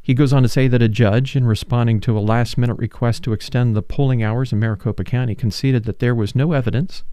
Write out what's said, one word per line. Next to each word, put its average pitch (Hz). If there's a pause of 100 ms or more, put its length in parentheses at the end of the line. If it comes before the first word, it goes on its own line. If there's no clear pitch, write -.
He 127
goes 139
on 135
to 120
say 131
that 120
a 113
judge, 117
in 131
responding 117
to 107
a -
last-minute 117
request 117
to 110
extend 120
the 107
polling 131
hours 120
in 104
Maricopa 107
County, 123
conceded 120
that -
there 120
was 104
no 147
evidence 147